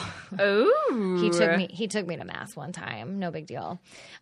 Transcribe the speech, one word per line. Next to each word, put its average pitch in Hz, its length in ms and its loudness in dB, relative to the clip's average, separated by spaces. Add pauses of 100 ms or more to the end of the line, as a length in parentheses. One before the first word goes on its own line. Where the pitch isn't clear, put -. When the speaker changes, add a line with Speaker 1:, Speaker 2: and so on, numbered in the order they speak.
(160)
Speaker 1:
<laughs> - 260 -6
Speaker 2:
Ooh. 220 800 4
Speaker 1:
he 175 80 4
took 170 260 4
me, 180 140 2
he 202 180 -4
took 190 200 -2
me 170 100 -4
to - 80 -10
mass - 300 -10
one 151 160 -10
time. 151 480 -8
No 180 100 -2
big 156 160 -8
deal. 113 340 -8 (420)